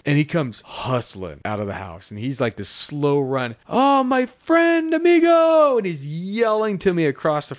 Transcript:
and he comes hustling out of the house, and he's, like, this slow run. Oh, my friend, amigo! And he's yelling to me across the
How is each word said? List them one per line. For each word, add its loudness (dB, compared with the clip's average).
and 0
he 2
comes -4
hustling -6
out -4
of -4
the -6
house, -12
and -12
he's, -6
like, -2
this -10
slow -2
run. -4
Oh, 2
my 0
friend, 0
amigo! 4
And 0
he's -6
yelling -2
to 2
me 2
across -2
the -10